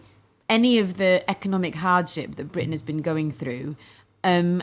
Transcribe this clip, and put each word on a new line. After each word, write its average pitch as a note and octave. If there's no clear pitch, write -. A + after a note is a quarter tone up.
any A#3
of F#3
the F#3
economic F#3
hardship F3
that -
Britain D#3+
has D#3
been D#3
going D#3
through. C#3
Um, F3